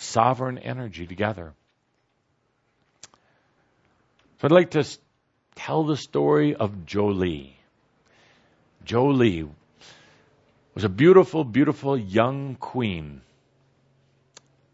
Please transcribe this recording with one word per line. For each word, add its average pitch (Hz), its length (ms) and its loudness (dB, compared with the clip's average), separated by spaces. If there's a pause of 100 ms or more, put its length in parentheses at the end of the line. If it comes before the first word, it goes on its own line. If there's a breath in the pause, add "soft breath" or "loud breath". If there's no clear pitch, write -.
sovereign 123 540 0
energy 117 500 -12
together. 90 460 -6 (2750)
So 147 80 0
I'd 143 40 4
like 175 200 6
to 156 80 0
s-, - 200 -4 (560)
tell 151 280 -4
the 147 140 -2
story 147 580 0
of 101 300 -6
Jolie. 92 720 -2 (1300 soft breath)
Jolie 117 640 2 (1300 soft breath)
was 92 100 -8
a 107 60 2
beautiful, 160 540 6
beautiful 139 540 0
young 123 580 -2
queen. 82 680 -8 (1500)